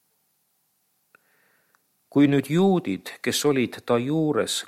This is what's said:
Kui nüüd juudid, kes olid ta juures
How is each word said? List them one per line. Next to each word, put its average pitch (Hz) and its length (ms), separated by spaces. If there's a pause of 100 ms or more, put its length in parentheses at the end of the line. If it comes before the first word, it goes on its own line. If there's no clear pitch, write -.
(2000)
Kui 143 180
nüüd 139 220
juudid, 175 720
kes - 240
olid 135 400
ta 120 120
juures 139 720